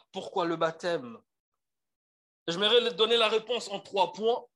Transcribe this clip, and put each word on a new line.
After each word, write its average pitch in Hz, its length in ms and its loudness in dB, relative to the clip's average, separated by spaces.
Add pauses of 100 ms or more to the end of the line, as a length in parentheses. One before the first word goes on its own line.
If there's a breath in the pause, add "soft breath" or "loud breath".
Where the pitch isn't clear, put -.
(120)
pourquoi 185 340 -4
le 165 100 -2
baptême ? 160 600 -2 (1300)
J'aimerais 208 320 2
le 226 120 0
donner 220 260 2
la 220 100 4
réponse 214 400 -2
en 196 120 -8
trois 185 340 -2
points. 226 420 0